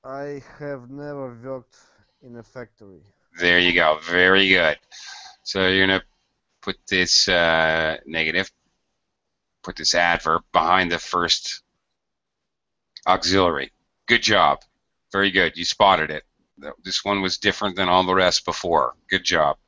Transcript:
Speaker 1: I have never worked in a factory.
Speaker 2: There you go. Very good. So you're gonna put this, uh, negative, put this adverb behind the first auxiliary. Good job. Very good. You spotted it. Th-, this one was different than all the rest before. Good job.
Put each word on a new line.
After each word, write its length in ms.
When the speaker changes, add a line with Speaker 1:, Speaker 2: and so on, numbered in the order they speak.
Speaker 1:
I 380
have 300
never 540
worked 340
in 80
a 80
factory. 560
Speaker 2:
There 200
you 140
go. 300
Very 460
good. 280
So 240
you're 200
gonna 160
put 140
this, 400
uh, 760
negative, 460
put 140
this 180
adverb 460
behind 400
the 80
first 600
auxiliary. 640
Good 160
job. 360
Very 180
good. 240
You 80
spotted 480
it. 120
Th-, 120
this 220
one 160
was 160
different 400
than 100
all 160
the 120
rest 280
before. 520
Good 140
job. 340